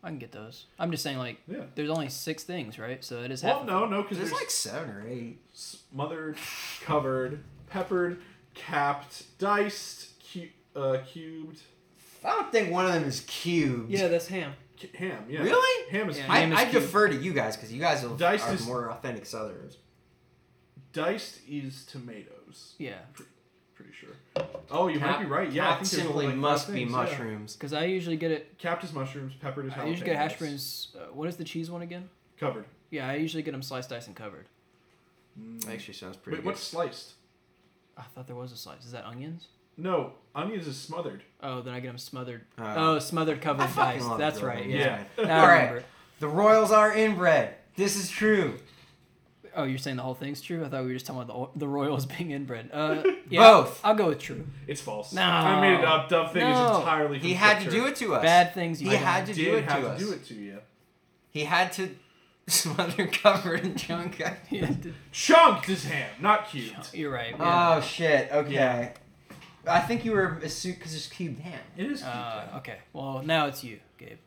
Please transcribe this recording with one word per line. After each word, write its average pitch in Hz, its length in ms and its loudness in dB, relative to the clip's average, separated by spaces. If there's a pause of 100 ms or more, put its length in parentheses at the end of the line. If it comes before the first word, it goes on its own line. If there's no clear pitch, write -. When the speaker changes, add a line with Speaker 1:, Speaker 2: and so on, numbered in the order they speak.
Speaker 1:
I 180 40 -10
can 156 100 -10
get 117 140 -14
those. 110 340 -16 (120)
I'm 170 120 -4
just 156 120 -4
saying, 139 140 -4
like, 123 220 -8 (100)
Speaker 2:
Yeah. 214 140 -10 (120)
Speaker 1:
there's 151 140 -4
only 156 220 -2
six - 340 -8
things, 139 340 -10
right? 117 240 -10
So 120 200 -10
it 127 80 -8
is 131 120 -8
Speaker 2:
Well, 220 120 2
Speaker 1:
half 269 80 -4
of 254 60 -10
Speaker 2:
no, 190 120 2
Speaker 1:
them. 226 120 0
Speaker 2:
no, 196 100 0
'cause 196 160 -6
Speaker 3:
There's, 190 100 -4
Speaker 2:
there's - 40 -6 (100)
Speaker 3:
like, - 80 -8
seven 127 400 -4
or 101 180 -12
eight. 117 300 -10 (160)
Speaker 2:
smothered, 156 800 -10 (460)
covered, 135 600 -2 (280)
peppered, 180 500 -2 (340)
capped, - 840 -4
diced, 202 720 -2 (200)
cu-, 170 200 -14 (280)
uh, 135 200 0 (120)
cubed. 160 520 -16 (600)
Speaker 3:
I - 60 -2
don't 427 240 -2
think 202 180 2
one 180 140 2
of 185 80 2
them 156 120 2
is 135 220 -4
cubed. 135 640 -2
Speaker 1:
Yeah, 196 180 2
that's 170 200 0
ham. 170 240 -6 (260)
Speaker 2:
Ca-, - 160 -18
ham, 185 320 -8
yeah. 143 160 -6
Speaker 3:
Really? 494 480 2
Speaker 2:
Ham 190 200 -2
is 147 80 -6
Speaker 1:
Yeah. - 60 -6
Speaker 2:
cubed. 190 120 2
Speaker 3:
I, - 40 8
Speaker 1:
Ham 160 120 2
is 190 60 4
Speaker 3:
I 240 80 6
Speaker 1:
cubed. - 80 -2
Speaker 3:
defer 208 340 4
to 151 80 2
you 160 160 -4
guys 110 240 -2
'cause 110 160 -14
you 123 80 -8
guys 151 240 2
are, 117 100 -6
Speaker 2:
Diced 175 320 2
Speaker 3:
are 196 60 -2
Speaker 2:
is 117 140 -4
Speaker 3:
more 120 240 -6
authentic 113 340 -10
Southerners. 107 540 -12 (1120)
Speaker 2:
Diced 180 560 -6
is 139 360 -10
tomatoes. - 960 -18
Speaker 1:
Yeah. 107 200 -12 (160)
Speaker 2:
Pre-, - 120 -20 (480)
pretty - 180 -20
sure. - 180 -20 (600)
Oh, 175 180 2
you 156 120 -2
might 139 80 0
Speaker 3:
Cap-, 139 120 0
Speaker 2:
be 190 60 -4
right. 147 240 -2
Yeah, 156 140 -2
I 160 40 4
Speaker 3:
capped 170 140 0
Speaker 2:
think 190 80 -2
there's 175 120 -2
Speaker 3:
simply 147 220 -2
Speaker 2:
only, 131 120 -2
like, - 0 -
Speaker 3:
must 147 300 0
Speaker 2:
five 202 80 -8
Speaker 3:
be 127 60 -2
Speaker 2:
things, 120 120 -4
yeah. 127 40 -2
Speaker 3:
mushrooms. 113 600 -4
Speaker 1:
'Cause 143 160 -10
I 151 120 -2
usually 175 320 -2
get 165 140 -2
it 151 280 -6
Speaker 2:
Capped 170 260 -4
is 156 80 -10
mushrooms, 135 480 -8
peppered 139 260 -8
is 131 60 -8
jalapenos. 139 120 -8
Speaker 1:
I - 40 -4
usually 175 180 -4
get 165 100 0
hash 151 220 -2
browns. 143 580 -8
Uh, - 160 -16
what 151 160 -6
is 175 80 -8
the 165 80 -10
cheese 165 260 -8
one 175 120 -10
again? 175 260 -14 (300)
Speaker 2:
Covered. 113 260 -6 (260)
Speaker 1:
Yeah, 135 180 -6
I 139 80 -2
usually 156 260 -4
get 151 120 -6
'em 135 80 -10
sliced, 131 280 -10
diced, 117 160 -12
and 98 100 -18
covered. 98 300 -16 (920)
Speaker 2:
Mm. 113 320 -12
Speaker 3:
Actually 104 220 -14
sounds 98 220 -14
pretty 156 220 -10
Speaker 2:
Wait, 147 60 -12
Speaker 3:
good. - 60 -4
Speaker 2:
what's 196 120 -8
sliced? - 500 -6 (840)
Speaker 1:
I 131 60 -20
thought 127 240 -18
there 127 100 -14
was 123 160 -12
a 120 40 -18
slice. 120 280 -18
Is 120 80 -18
that 120 120 -14
onions? 143 440 -12 (300)
Speaker 2:
No, 165 360 -2 (200)
onions 175 320 -6
is 131 140 -8
smothered. 151 420 -10 (200)
Speaker 1:
Oh, 127 180 -8
then 123 140 -10
I 123 60 -8
get 127 80 -10
'em 120 100 -12
smothered. 123 440 -12 (160)
Speaker 3:
Oh. 156 360 2
Speaker 1:
Oh, 151 40 0
smothered, 160 440 -2
covered, 151 220 0
Speaker 3:
I - 20 0
fucking 214 320 0
Speaker 1:
diced. 123 100 -4
Speaker 3:
love 113 100 -2
Speaker 1:
That's 151 220 0
Speaker 3:
growing 123 180 -4
Speaker 1:
right. 120 60 -6
Speaker 3:
up, 127 60 -6
Speaker 1:
Yeah. 139 160 2 (100)
Speaker 3:
man. 101 100 -10 (120)
Speaker 2:
Yeah. 220 80 2
Speaker 1:
Now 165 100 6
I 160 60 10
Speaker 3:
All - 40 12
right. 170 200 12
Speaker 1:
remember. 120 180 -6 (360)
Speaker 3:
The 151 80 -4
Royals 214 440 6
are 214 220 8
inbred. 180 600 4 (220)
This 202 200 2
is 190 140 -4
true. 202 480 2 (960)
Speaker 1:
Oh, 156 100 0
you're 131 140 -2
saying 135 180 -6
the 123 60 -6
whole 127 120 -6
thing's 139 280 -8
true? 165 220 -6
I 143 40 -8
thought 135 140 -6
we 127 60 -4
were 127 60 -4
just 127 120 -8
talking 127 160 -8
about 123 320 -8
the, 151 60 -8
the 143 80 -4
Royals 139 380 0
<laughs> - 120 -12
being 170 120 -6
inbred. 127 420 -8
Uh, 156 300 0 (120)
Speaker 3:
<laughs> - 160 -14
Speaker 1:
yeah, 160 100 4 (120)
Speaker 3:
Both. 151 320 6
Speaker 1:
I'll 220 100 6
go 208 140 4
with 143 100 0
true. - 280 -10 (200)
Speaker 2:
It's 147 140 -8
false. 107 320 -8
Speaker 1:
No. 185 100 0
Speaker 2:
I 175 380 4
made 190 200 8
it 170 40 4
up. 156 240 4
Dumb 165 220 2
thing - 120 2
Speaker 1:
No. 247 300 6
Speaker 2:
is 180 60 6
entirely 156 400 2
from 160 100 -2
Speaker 3:
He 185 60 2
had 208 220 8
to 202 60 -2
Speaker 2:
scripture. 185 180 2
Speaker 3:
do 262 60 2
it 277 100 -2
to 208 180 -2
us. 113 80 2
Speaker 1:
Bad 175 320 8
things 170 280 -4
you 180 80 0
Speaker 3:
He 202 60 4
Speaker 1:
don't 190 80 2
Speaker 3:
had 185 220 2
to 139 60 -6
Speaker 2:
He 156 120 -2
Speaker 3:
do 165 80 2
Speaker 2:
did - 60 4
Speaker 3:
it 208 60 0
Speaker 2:
have 143 160 0
Speaker 3:
to - 20 -2
Speaker 2:
to 117 100 -2
Speaker 3:
us. 127 80 -6
Speaker 2:
do 202 120 -4
it - 140 -10
to - 80 -16
you. 101 240 -14 (720)
Speaker 3:
He 151 140 -4
had 175 300 2
to 180 200 -4 (260)
<laughs> - 260 -20
smother, 170 600 0
cover, 190 460 4
and - 240 -4
chunk. 170 440 -6 (140)
Speaker 1:
<laughs> - 120 -20
He 202 100 -4
had 156 260 -2
to 165 80 -10 (200)
Speaker 2:
Chunked 320 560 8
is 175 160 -2
ham, 143 260 -4 (100)
not - 280 4
cubed. 117 260 -10
Speaker 1:
Chunk-, - 200 -14
you're 147 180 -6
right, 117 260 -6
yeah. 170 380 4
Speaker 3:
Oh, 151 60 0
shit. 151 500 2
Okay. 143 220 2
Speaker 1:
Yeah. 123 380 2 (720)
Speaker 3:
I 170 140 4
think 233 240 -2
you 226 80 0
were 185 300 2
assu-, 180 380 -8
'cause 160 140 -10
it's 151 140 -10
cubed 151 320 -8
ham. 165 180 -12 (180)
Speaker 2:
It 190 140 -6
is 277 100 -6
cubed 127 140 -8
Speaker 1:
Uh, 120 320 -8
Speaker 2:
ham. - 120 -12
Speaker 1:
okay. 117 200 -12 (140)
Well, 135 300 -6
now 156 240 2
it's 139 180 -8
you, 110 160 -12 (180)
Gabe. 110 280 -18